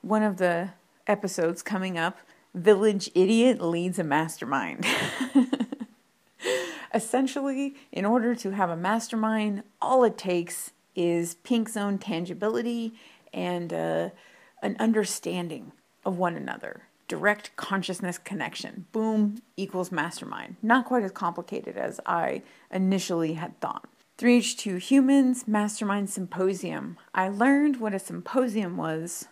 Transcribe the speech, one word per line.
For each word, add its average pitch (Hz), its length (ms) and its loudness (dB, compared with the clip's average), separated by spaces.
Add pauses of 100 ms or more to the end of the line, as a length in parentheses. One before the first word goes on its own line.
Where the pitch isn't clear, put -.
One 214 220 2
of 202 140 0
the 180 320 0 (380)
episodes 180 540 0
coming 185 360 -4
up, 170 220 -2 (340)
Village 196 600 6
Idiot 226 480 6
Leads 170 380 0
a 175 40 0
Mastermind. 139 840 -2 (480)
<laughs> - 1600 -2
Essentially, 269 840 -2 (160)
in 190 140 -4
order 233 300 4
to 202 160 -6
have 196 180 0
a 165 80 -4
mastermind, 214 840 -2 (180)
all 254 220 6
it 226 140 4
takes 175 540 -4 (240)
is 170 400 0
pink 226 340 -2
zone 202 280 -2
tangibility 220 960 -4 (400)
and, 175 400 -4
uh, 165 360 0 (520)
an 202 180 -2
understanding 180 920 -2 (340)
of 190 120 -2
one 175 180 0
another. - 480 -10 (260)
Direct 196 480 0
consciousness 185 600 -4
connection. - 760 -10
Boom 220 480 0 (160)
equals 185 340 -4
mastermind. - 680 -6
Not 240 240 4
quite 247 180 0
as 190 80 -4
complicated - 680 -6
as - 280 -6
I 170 380 -2 (280)
initially 185 640 0
had 156 260 -10
thought. - 300 -8 (280)
Three 247 200 6
H 233 180 2
two 190 220 -4
humans, 262 720 4
mastermind 208 600 0
symposium. 180 880 -4 (160)
I 190 140 0
learned 262 540 4
what 214 120 -2
a 196 60 -2
symposium 190 760 -2
was 160 540 -4